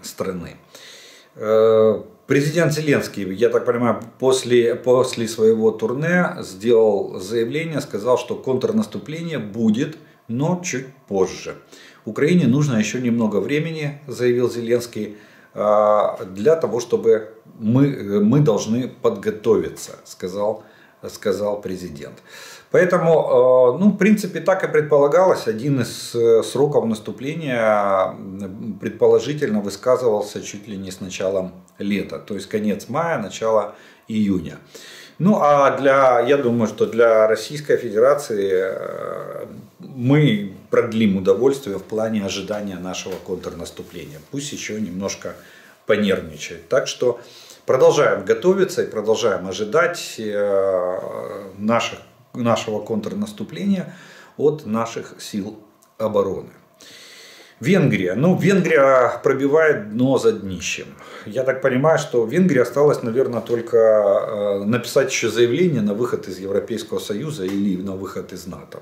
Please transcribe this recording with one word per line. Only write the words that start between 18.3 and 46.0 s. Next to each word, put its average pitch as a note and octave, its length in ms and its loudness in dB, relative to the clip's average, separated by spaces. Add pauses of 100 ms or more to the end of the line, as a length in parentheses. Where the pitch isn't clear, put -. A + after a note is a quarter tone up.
должны A2+ 480 2 (140)
подготовиться», G#2 1000 0
сказал, G2+ 580 -6 (460)
сказал G2+ 520 -4
президент. D#2+ 640 -12 (480)
Поэтому, F3 400 4
э, B2+ 720 6
ну, G#3 100 6
в - 60 -2
принципе, G3 440 2
так F#3 220 0
и D#3+ 60 -2
предполагалось. D3+ 800 4
Один B2 320 -2
из, - 340 -8
э, A#2 280 6
сроков B2+ 440 2
наступления, A2 1300 0
м, G2 680 -12
предположительно A#2 800 2
высказывался G#2 800 0
чуть G2+ 280 -14
ли G#2 80 -12
не F#2+ 140 -10
с - 100 -16
началом F#2 520 -4 (260)
лета. G2+ 400 -4
То - 160 -12
есть F#2+ 140 -10
конец G#2 400 -4
мая, D#3 300 -4
начало A2 560 -2 (340)
июня. G2+ 500 -2 (600)
Ну, F#3 220 4
а C#3+ 360 4
для, C3+ 440 4
я C3 160 4
думаю, A#2+ 320 0
что G#2+ 180 0
для A2 400 4
Российской C#3 500 0
Федерации, A2+ 760 0
э, - 920 -6 (340)
мы B2+ 720 0 (180)
продлим A2 460 2
удовольствие G2+ 600 0
в F#2 60 -10
плане A2 420 -4
ожидания G2 540 -8
нашего F2+ 360 -10 (120)
контрнаступления. E2 920 -12 (100)
Пусть C#3 220 -8
еще G#2+ 260 -10
немножко F#2 560 -8 (520)
понервничает. F2+ 800 -2